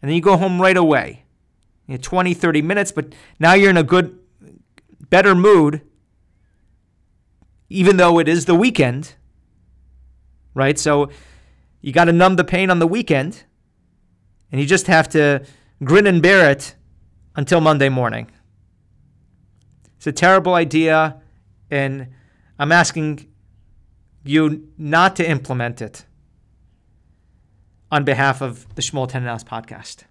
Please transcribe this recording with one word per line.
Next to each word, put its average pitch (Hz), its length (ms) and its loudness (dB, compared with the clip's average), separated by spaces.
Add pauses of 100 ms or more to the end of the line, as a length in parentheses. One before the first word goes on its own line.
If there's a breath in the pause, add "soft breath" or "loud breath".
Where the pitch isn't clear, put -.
And 135 80 -6
then 160 40 -2
you 170 60 0
go 190 160 2
home 180 240 -2
right 185 160 2
away. 151 480 0 (640)
You 135 80 -12
know, 127 80 -10
twenty, 180 320 -2
thirty 170 260 -2
minutes, 196 320 -4
but 143 220 -10 (240 soft breath)
now 165 160 4
you're 196 160 4
in 175 80 2
a 165 40 2
good, 175 360 -2 (880)
better 196 260 4
mood, 175 460 4 (1900)
even 190 260 2
though 170 220 6
it 160 100 2
is 170 160 0
the 175 100 2
weekend, 160 600 0 (1400)
right? 135 260 -2
So 143 300 -2 (720 soft breath)
you 139 120 -14
gotta 170 200 2
numb 180 240 4
the 175 80 0
pain 185 260 -2
on 175 80 0
the 165 80 0
weekend, 165 580 -4 (1040)
and 135 100 -6
you 143 60 -2
just 185 200 0
have 160 220 2
to 143 340 0 (400 soft breath)
grin 175 240 2
and 180 140 2
bear 175 300 4
it 139 240 -4 (640)
until 160 260 0
Monday 151 260 2
morning. 117 420 -6 (1700)
It's - 100 -12
a 151 60 -6
terrible 180 400 2
idea, 160 680 -2 (480 soft breath)
and 135 380 -6 (500 soft breath)
I'm 143 120 -4
asking 160 580 -2 (960)
you 151 520 -2
not 165 400 -2
to 170 100 -2
implement 127 540 -6
it - 240 -16 (1900)
on 147 140 -2
behalf 135 360 -2
of 123 340 -12
the - 60 -12
Shmuel 135 260 -8
Tenenhaus 123 380 -10
podcast. 113 680 -18